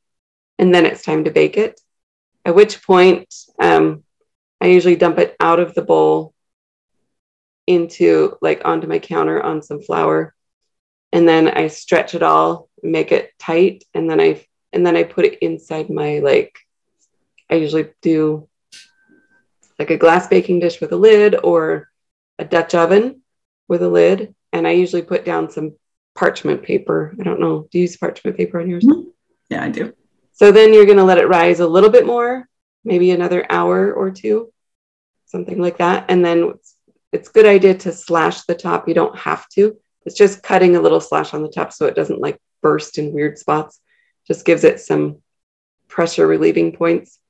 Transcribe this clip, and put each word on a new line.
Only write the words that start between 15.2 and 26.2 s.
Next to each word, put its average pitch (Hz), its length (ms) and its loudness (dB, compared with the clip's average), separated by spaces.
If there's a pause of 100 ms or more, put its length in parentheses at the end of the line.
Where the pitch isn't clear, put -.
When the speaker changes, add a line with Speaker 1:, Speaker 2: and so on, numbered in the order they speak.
Speaker 1:
it - 160 -4
inside 160 500 -8
my, 151 300 -6
like, - 360 -2 (960)
I 170 60 0
usually 156 340 -4 (100)
do 156 480 -4 (1300)
like 147 80 -4
a 160 60 -2
glass 170 320 2
baking 180 320 0
dish 170 200 -4
with - 120 -8
a 170 40 -2
lid 208 460 4
or 160 460 -2 (500)
a 160 60 -12
Dutch 165 280 -2
oven 196 480 0 (460)
with 175 160 -4
a 175 60 -2
lid. 175 440 2 (200)
And 165 120 -4
I 160 60 -2 (120)
usually 175 200 -4
put 170 220 -6
down 165 260 -6
some 156 240 -12 (400)
parchment 156 480 -4